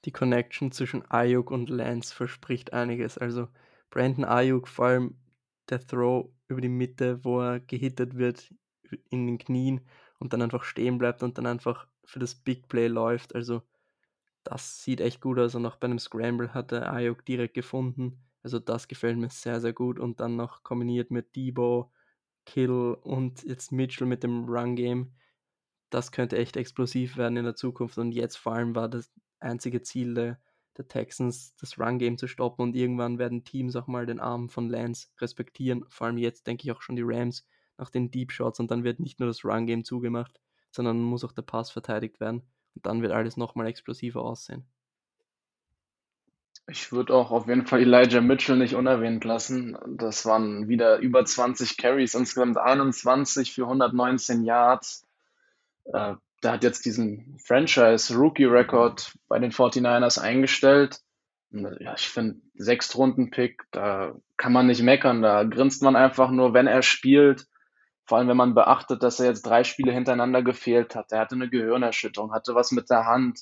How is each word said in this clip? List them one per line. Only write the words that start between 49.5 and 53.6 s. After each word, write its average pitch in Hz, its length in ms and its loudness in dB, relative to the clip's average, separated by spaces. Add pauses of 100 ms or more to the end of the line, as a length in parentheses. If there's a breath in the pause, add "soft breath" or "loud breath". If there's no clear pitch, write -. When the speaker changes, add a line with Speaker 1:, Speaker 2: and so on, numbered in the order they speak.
Speaker 2:
Das 110 300 -6
waren 107 420 0
wieder 117 300 6
über 127 260 4
zwanzig 123 520 -2
Carries, 127 360 2
insgesamt 120 440 0
einundzwanzig 131 960 0
für 127 120 -4